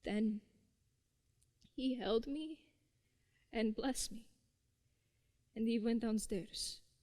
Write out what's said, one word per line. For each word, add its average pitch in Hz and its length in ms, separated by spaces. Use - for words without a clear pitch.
Then 214 380
he 262 200
held 226 320
me 311 320
and 220 240
blessed - 360
me, - 160
and 220 120
he 233 120
went 226 220
downstairs. - 800